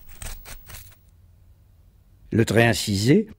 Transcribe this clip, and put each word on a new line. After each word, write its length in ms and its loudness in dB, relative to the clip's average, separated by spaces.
Le 160 2
trait 200 4
incisé, 600 0